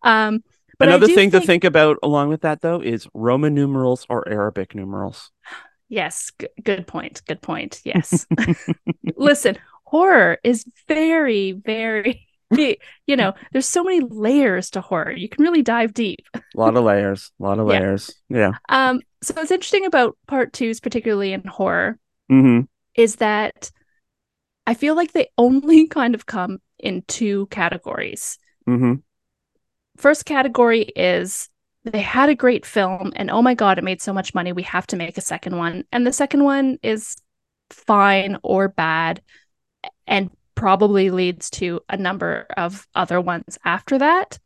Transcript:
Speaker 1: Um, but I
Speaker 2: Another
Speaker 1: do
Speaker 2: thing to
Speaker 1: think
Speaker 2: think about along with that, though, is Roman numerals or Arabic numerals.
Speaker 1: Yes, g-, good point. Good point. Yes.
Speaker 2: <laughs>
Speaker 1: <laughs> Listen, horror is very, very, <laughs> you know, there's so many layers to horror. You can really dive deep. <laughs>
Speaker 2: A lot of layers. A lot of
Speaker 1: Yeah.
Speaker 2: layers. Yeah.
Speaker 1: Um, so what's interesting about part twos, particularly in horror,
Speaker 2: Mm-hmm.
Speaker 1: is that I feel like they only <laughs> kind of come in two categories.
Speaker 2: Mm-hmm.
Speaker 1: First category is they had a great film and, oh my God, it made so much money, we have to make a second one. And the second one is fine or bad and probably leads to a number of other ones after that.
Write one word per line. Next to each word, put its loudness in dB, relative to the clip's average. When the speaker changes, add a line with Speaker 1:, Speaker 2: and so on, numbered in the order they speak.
Speaker 1:
Um, 2
but 6
I 8
Speaker 2:
Another 8
Speaker 1:
do 6
Speaker 2:
thing 6
to 6
Speaker 1:
think 2
Speaker 2:
think 2
about 4
along 0
with -4
that, -2
though, -2
is -6
Roman 0
numerals 0
or -2
Arabic -4
numerals. -10
Speaker 1:
Yes, -8
g-, -14
good -4
point. -12
Good -10
point. -10
Yes. -2
Speaker 2:
<laughs> -8
Speaker 1:
<laughs> -8
Listen, 2
horror 4
is 0
very, 0
very, -6
<laughs> -12
you 2
know, 0
there's 0
so 0
many 2
layers 0
to -8
horror. -4
You -10
can 0
really 4
dive 0
deep. -4
<laughs> -20
Speaker 2:
A -10
lot 4
of 4
layers. 0
A -10
lot -2
of 0
Speaker 1:
Yeah. 2
Speaker 2:
layers. -4
Yeah. 2
Speaker 1:
Um, 2
so -8
what's -6
interesting 0
about 0
part -2
twos, -4
particularly -4
in -8
horror, -2
Speaker 2:
Mm-hmm. 6
Speaker 1:
is 4
that -4
I 0
feel 0
like -2
they 0
only 6
<laughs> -
kind -2
of -14
come -8
in -6
two -4
categories. -6
Speaker 2:
Mm-hmm. 2
Speaker 1:
First 2
category 0
is -4
they -6
had 2
a 4
great 0
film -4
and, -6
oh 2
my 4
God, 2
it -6
made -6
so -6
much -6
money, -4
we -6
have -6
to -4
make -8
a -8
second -8
one. -6
And 0
the 0
second 0
one 0
is -6
fine 2
or 0
bad -4
and -2
probably 2
leads -4
to -6
a -8
number -6
of -8
other 0
ones -8
after -2
that. 0